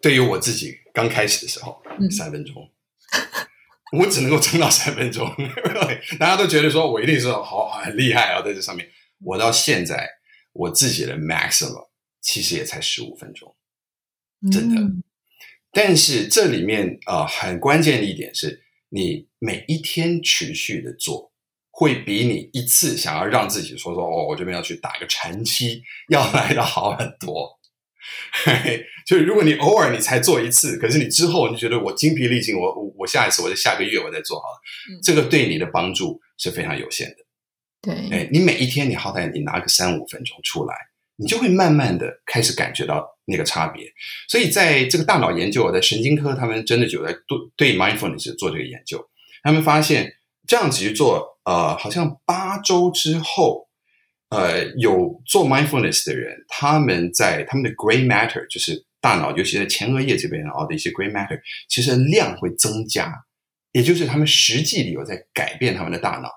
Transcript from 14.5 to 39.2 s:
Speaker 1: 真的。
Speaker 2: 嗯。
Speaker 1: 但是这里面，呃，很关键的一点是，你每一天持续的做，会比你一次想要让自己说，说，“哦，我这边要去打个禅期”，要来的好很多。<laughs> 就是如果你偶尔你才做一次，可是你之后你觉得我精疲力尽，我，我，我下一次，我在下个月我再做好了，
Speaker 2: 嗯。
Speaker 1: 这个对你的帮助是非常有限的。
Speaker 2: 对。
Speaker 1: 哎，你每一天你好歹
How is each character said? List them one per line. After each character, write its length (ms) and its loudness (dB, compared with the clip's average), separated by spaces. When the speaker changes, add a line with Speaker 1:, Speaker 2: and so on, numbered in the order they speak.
Speaker 1:
真 220 4
的。 80 2
Speaker 2:
嗯。 220 -2
Speaker 1:
但 240 4
是 320 2
这 200 6
里 160 0
面， 420 -2
呃， 220 -2
很 320 -6
关 200 4
键 200 4
的 40 -2
一 120 -4
点 180 -12
是， 300 -8
你 380 -4
每 300 -6
一 100 0
天 460 -2
持 320 0
续 260 -6
的 120 -10
做， 380 -8
会 240 2
比 320 -2
你 260 -2
一 140 -6
次 320 2
想 180 -4
要 80 0
让 240 2
自 140 -2
己 160 -12
说， 160 -8
说 120 -4
，“哦， 220 -2
我 80 -4
这 80 -8
边 120 -6
要 60 -6
去 140 -8
打 240 -10
个 60 -10
禅 400 -4
期”， 380 -2
要 220 4
来 220 2
的 100 0
好 320 -2
很 240 -8
多。 400 -8
<laughs> 640 0
就 100 6
是 60 6
如 100 2
果 100 6
你 100 6
偶 240 4
尔 160 4
你 40 -4
才 220 0
做 200 4
一 100 -2
次， 280 2
可 120 -2
是 80 4
你 100 0
之 180 2
后 240 2
你 80 -6
觉 100 -4
得 120 0
我 140 -4
精 200 2
疲 140 0
力 120 2
尽， 160 -4
我， 60 -2
我， 240 -10
我 80 -6
下 200 2
一 40 2
次， 100 0
我 80 -2
在 60 -4
下 200 0
个 80 -2
月 140 -2
我 140 -4
再 100 -8
做 160 -8
好 60 -12
了， 180 -12
Speaker 2:
嗯。 100 -16
Speaker 1:
这 120 4
个 100 6
对 240 2
你 100 -2
的 80 -2
帮 280 -2
助 260 -6
是 140 -6
非 120 -6
常 140 -6
有 140 -10
限 180 -8
的。 60 -20
Speaker 2:
对。 120 -6
Speaker 1:
哎， 200 -4
你 80 4
每 180 4
一 100 0
天 200 0
你 60 0
好 180 -6
歹 200 -4